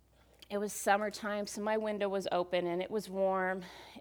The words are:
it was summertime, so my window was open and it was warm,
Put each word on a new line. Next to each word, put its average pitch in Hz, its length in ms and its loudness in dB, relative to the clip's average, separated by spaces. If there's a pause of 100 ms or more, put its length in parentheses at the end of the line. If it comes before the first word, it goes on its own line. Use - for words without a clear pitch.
(500)
it 208 80 -2
was 202 160 -2
summertime, 208 720 2
so - 140 -6
my 214 160 2
window 208 320 0
was 190 200 0
open 175 380 2
and 175 140 0
it - 100 -6
was 208 180 -2
warm, 190 520 2 (400)